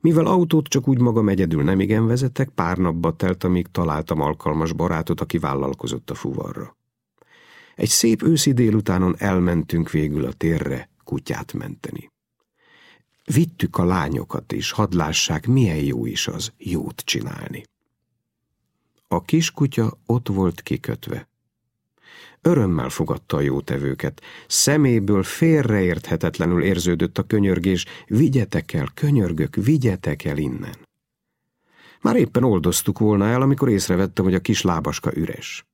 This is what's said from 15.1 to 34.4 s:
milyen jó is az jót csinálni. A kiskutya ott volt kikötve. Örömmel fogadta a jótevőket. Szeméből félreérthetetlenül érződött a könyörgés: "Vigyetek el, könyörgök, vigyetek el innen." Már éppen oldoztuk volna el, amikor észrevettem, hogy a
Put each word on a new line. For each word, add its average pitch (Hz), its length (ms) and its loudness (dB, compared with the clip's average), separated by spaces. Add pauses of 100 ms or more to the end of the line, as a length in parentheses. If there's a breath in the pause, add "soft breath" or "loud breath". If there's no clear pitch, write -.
milyen 104 380 2
jó 62 220 -2
is - 220 -4
az - 280 -8
jót - 440 -6
csinálni. - 600 -8 (1500)
A 87 140 -2
kiskutya 139 840 0
ott 117 220 0
volt 95 320 0
kikötve. - 680 -6 (1120 loud breath)
Örömmel 92 480 2
fogadta - 480 -4
a 71 40 0
jótevőket. 69 840 -4 (240 loud breath)
Szeméből 117 760 2
félreérthetetlenül 90 1400 0
érződött 87 560 0
a 98 40 -2
könyörgés: 95 640 0 (220 loud breath)
"Vigyetek 123 680 0
el, 151 220 -2
könyörgök, 92 600 0
vigyetek 107 680 0
el 73 140 -2
innen." - 380 -6 (1200 soft breath)
Már 233 160 2
éppen 127 280 2
oldoztuk 92 540 2
volna 104 280 4
el, 123 160 2
amikor 139 260 2
észrevettem, 92 560 0
hogy 92 100 4
a 90 60 2